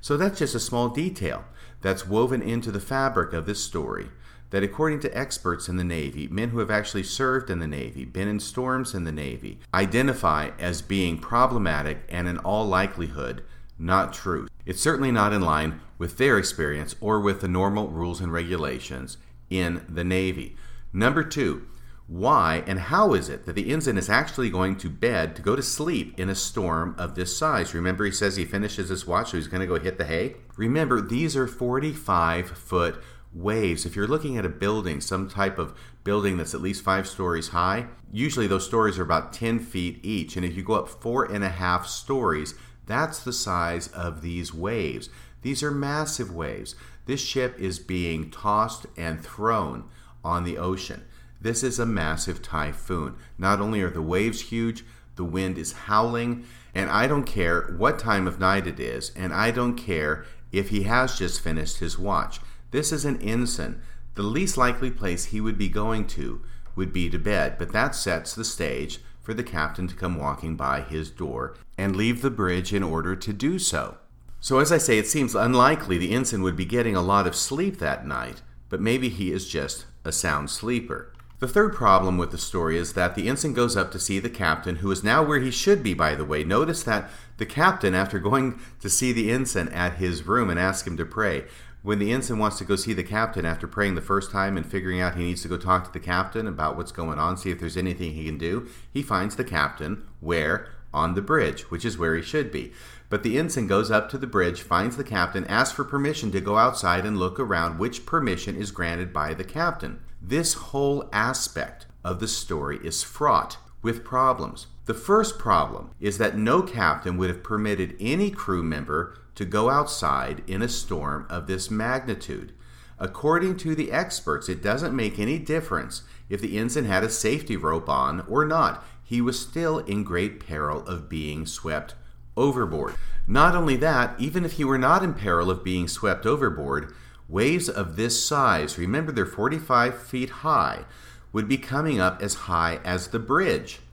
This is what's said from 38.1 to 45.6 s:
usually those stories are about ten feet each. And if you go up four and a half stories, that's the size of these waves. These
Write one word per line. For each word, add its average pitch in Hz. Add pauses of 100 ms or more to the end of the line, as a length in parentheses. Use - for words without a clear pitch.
usually 120
those 95
stories 107
are -
about 80
ten 117
feet 87
each. 98
And 90
if 85
you 95
go 107
up -
four 120
and 101
a 95
half 90
stories, 87 (320)
that's 151
the 127
size 85
of 85
these 85
waves. 82 (320)
These 135